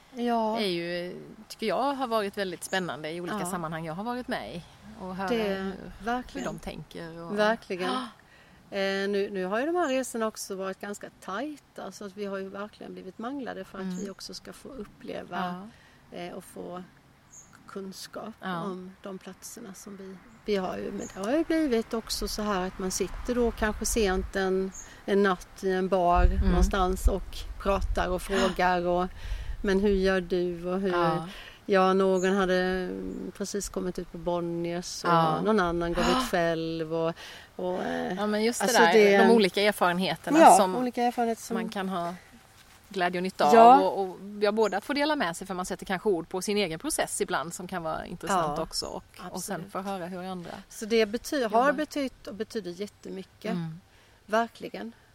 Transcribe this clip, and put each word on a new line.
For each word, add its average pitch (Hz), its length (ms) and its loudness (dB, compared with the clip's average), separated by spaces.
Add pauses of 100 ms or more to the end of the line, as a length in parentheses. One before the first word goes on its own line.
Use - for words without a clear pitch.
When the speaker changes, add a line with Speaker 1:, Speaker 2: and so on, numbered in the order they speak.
(140)
Speaker 1:
Ja. 233 460 0
Speaker 2:
är 208 80 0
ju, 175 480 -4 (320)
tycker - 200 -8
jag, 190 260 2
har 175 140 -4
varit 214 300 -2
väldigt 190 260 -4
spännande 156 480 -4
i 175 100 -8
olika 202 180 -4
Speaker 1:
Ja. 185 60 -2
Speaker 2:
sammanhang 165 400 -6
jag 156 80 -6
har 190 100 -8
varit 240 240 -6
med 139 280 -6
i. 170 80 -12 (380)
Och 185 140 -10
höra 190 120 -4
Speaker 1:
Det, 226 160 0
Speaker 2:
hur, 190 300 -2 (300)
Speaker 1:
verkligen. 247 440 -6
Speaker 2:
hur 160 60 -6
de 165 60 -12
tänker. 165 640 -12
Och 208 180 -4
Speaker 1:
Verkligen. 208 520 -2 (800)
Speaker 2:
Ja. 202 60 -8
Speaker 1:
Eh, 196 320 -2
nu, 202 220 -2
nu 190 140 -4
har 202 140 -2
ju 262 60 -2
de 339 100 -2
här 349 120 0
resorna 254 400 -2
också - 280 -8
varit 190 240 -8
ganska 202 300 -12 (120)
tajta, 240 680 -10
så 208 140 -14
att 196 120 -16
vi 208 80 -6
har 196 120 -6
ju 190 120 -8
verkligen 196 440 -12
blivit 180 240 -16
manglade 220 480 -8
för - 120 -18
att 190 60 -8
Speaker 2:
Mm. 185 140 -6
Speaker 1:
vi 196 120 -8
också - 240 -14
ska 185 200 -14
få - 160 -18
uppleva, 180 960 -10 (440)
Speaker 2:
Ja. - 60 -14
Speaker 1:
eh, 175 160 -10
och 185 100 -14
få 180 400 -12 (840)
kunskap 196 760 -12
Speaker 2:
Ja. 175 200 -4
Speaker 1:
om 185 400 -8
de 196 160 -12
platserna 196 560 -16
som 202 240 -18
vi, 190 180 -14 (300)
vi 208 100 0
har 185 220 -2
ju. - 140 -6
Men 202 220 -6
det - 60 -12 (100)
har 277 80 2
ju 330 60 4
blivit 294 500 0
också 220 340 -4
så - 140 -6
här 196 260 0
att 185 120 -10
man 190 120 -2
sitter - 440 -2
då 233 160 2
kanske 214 340 -2
sent 190 500 2
en, 190 360 0 (340)
en 202 180 4
natt - 400 0
i 190 80 2
en 185 160 2
bar 180 380 6
Speaker 2:
Mm. 190 240 4
Speaker 1:
någonstans 180 580 4
och - 300 -2 (240)
pratar 190 480 0
och 180 120 -2
frågar 180 640 2
och, 180 200 2 (540)
"Men 190 180 4
hur 208 160 4
gör 190 260 2
du?" 175 480 -2
och 185 100 -2
hur 196 120 0
Speaker 2:
Ja. 170 360 2 (380)
Speaker 1:
Ja, 190 280 6
någon 190 420 4
hade 185 540 0 (480)
precis 202 320 -6
kommit 185 300 -6
ut 175 120 -10
på 185 60 -12
Bonniers 170 840 -4
och 180 60 2
Speaker 2:
Ja. 165 320 4
Speaker 1:
någon 208 180 4
annan 170 340 0
gav - 120 0
ut 247 240 2
Speaker 2:
<gasps> - 20 -10
Speaker 1:
själv 165 600 0
och, 165 200 0 (420)
och, 185 280 -4
eh, 165 340 -4
Speaker 2:
Ja, 208 100 -2
men 208 160 0
just 233 160 0
det - 40 -2
Speaker 1:
alltså 220 180 6
Speaker 2:
där, 170 120 8
Speaker 1:
det 202 240 8
Speaker 2:
de 226 140 8
olika 202 300 6
erfarenheterna 190 800 2
Speaker 1:
Ja, 285 180 12
Speaker 2:
som 185 180 4
Speaker 1:
olika 247 280 -2
erfarenheter 240 400 0
som - 100 -8
Speaker 2:
man 185 160 -2
kan 190 200 -6
ha 175 240 -4 (760)
glädje 180 300 0
och 180 40 -2
nytta 185 300 2
Speaker 1:
Ja. 226 80 12
Speaker 2:
av 233 200 12
och, 185 200 2
och 185 160 -6 (240)
ja, 208 100 2
både 208 260 2
att 202 80 -6
få 294 80 -2
dela 294 220 0
med 180 220 -2
sig 185 100 -12
för 196 60 -6
man 180 120 -6
sätter 190 200 -8
kanske 190 240 -2
ord 165 200 0
på 185 120 -4
sin 202 160 -2
egen 170 220 -2
process - 420 -2
ibland 170 320 -2
som 185 140 -10
kan 180 160 -8
vara 160 220 -6
intressant 165 520 -2
Speaker 1:
Ja, 160 60 -2
Speaker 2:
också - 220 -6
och, - 180 -10 (280)
och 185 120 -8
sen 196 120 -6
Speaker 1:
absolut. 190 160 -10
Speaker 2:
få 185 80 -6
höra 190 260 -6
hur 180 180 -8
andra 180 280 -10 (180)
Speaker 1:
Så - 160 -12
det 220 200 4
bety-, 240 360 -2
Speaker 2:
jobbar. 226 220 4
Speaker 1:
har 285 100 4
betytt 285 540 -6
och 233 80 -12
betyder 196 360 -8
jättemycket. 190 800 -10
Speaker 2:
Mm. 170 280 -4 (460)
Speaker 1:
Verkligen. 220 640 -4 (240)